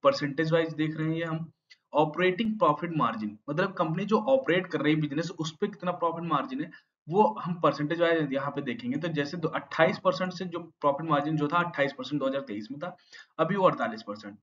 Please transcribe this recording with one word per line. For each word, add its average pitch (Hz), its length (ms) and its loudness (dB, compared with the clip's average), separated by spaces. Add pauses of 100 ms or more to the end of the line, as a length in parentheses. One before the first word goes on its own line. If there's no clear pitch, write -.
percentage 143 480 2
wise 165 220 2
देख 156 240 -2
रहे 160 200 -2
हैं 170 80 -4
हम। 160 260 -6 (420)
Operating 180 640 2
profit 165 380 2
margin, 107 400 -2 (120)
मतलब 185 240 0
company 165 320 0
जो 214 120 2 (120)
operate 185 380 4
कर 147 140 -4
रही 151 120 4
है 156 80 2
business, 151 300 -2
उस 156 200 -6 (100)
पे 202 60 -2
कितना 180 240 -4
profit 170 320 -2
margin 135 380 -2
है, - 80 -6 (380)
वो 185 160 4 (200)
हम 175 160 -4
percentage 165 420 2
wise 165 320 2
यहाँ 135 180 -2
पे 143 100 -4
देखेंगे। 123 360 -4
तो 165 100 -4
जैसे 170 300 -4
दो, 160 100 -2
अट्ठाईस 165 520 2
परसेंट 185 340 0
से 190 120 -8
जो 170 140 -6
प्रॉफिट 160 500 -2
margin 147 280 2
जो 147 100 2
था 170 100 0
अट्ठाईस 156 360 0
परसेंट 135 260 -4
दो 135 80 0
हज़ार 139 140 -2
तेईस 107 300 -8
में 143 80 -10
था, 180 160 -8 (440)
अभी 165 160 2
वो 185 120 6
अड़तालीस 113 400 0
परसेंट। 104 360 -10